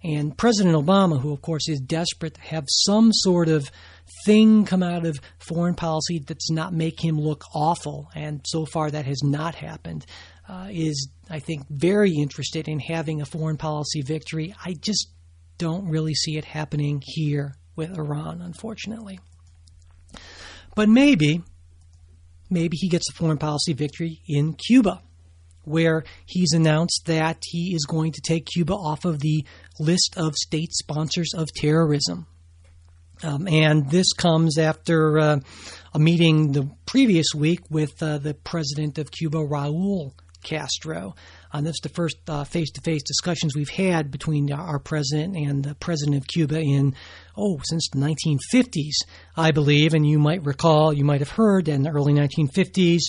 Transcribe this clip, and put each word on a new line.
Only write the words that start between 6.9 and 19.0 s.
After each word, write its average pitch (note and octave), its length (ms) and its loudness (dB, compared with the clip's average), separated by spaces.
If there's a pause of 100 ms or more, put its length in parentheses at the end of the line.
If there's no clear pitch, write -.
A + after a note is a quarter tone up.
him D#3+ 160 0
look D3+ 280 -4 (100)
awful, D3+ 580 -4
and D3+ 320 -10
so D#3+ 200 -4
far D3+ 260 -4
that D3 140 -6
has C3+ 180 -4
not D3 320 -2
happened, D#3+ 500 -12 (440)
uh, F#3+ 200 -14
is, D#3 400 -4 (200)
I D#3 100 -8
think, D3 300 -10
very F#3 420 4
interested D3 560 -4
in D#3 120 -4
having D#3+ 420 -4
a C#3+ 40 -6
foreign D#3 300 -4
policy D3+ 460 -4
victory. D#3 520 -6 (120)
I F3+ 80 -6
just G3 340 -4 (500)
don't F3 300 -4
really D#3 280 -2
see D#3 200 -4
it D3+ 80 -6
happening D3 580 -4
here D3 540 -4 (220)
with D#3+ 200 -8
Iran, D#3 440 -6
unfortunately. G3+ 800 -12 (1500)